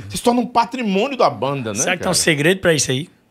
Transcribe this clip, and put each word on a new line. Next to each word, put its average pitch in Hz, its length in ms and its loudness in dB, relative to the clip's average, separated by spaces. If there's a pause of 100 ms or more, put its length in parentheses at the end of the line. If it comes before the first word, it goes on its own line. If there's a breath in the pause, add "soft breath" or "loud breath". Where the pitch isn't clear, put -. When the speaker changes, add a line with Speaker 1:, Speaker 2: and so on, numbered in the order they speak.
Speaker 1:
se - 120 -8
torna 240 200 2
um 220 60 -4
patrimônio 233 680 0
da 208 140 4
banda, 123 440 -4
né, 101 60 -4
Speaker 2:
Será 165 120 -2
que 180 120 -2
tem 185 60 -2
um - 20 0
Speaker 1:
cara? - 40 0
Speaker 2:
segredo 165 440 2
pra 175 140 2
isso 143 180 0
aí? 131 160 -2 (240)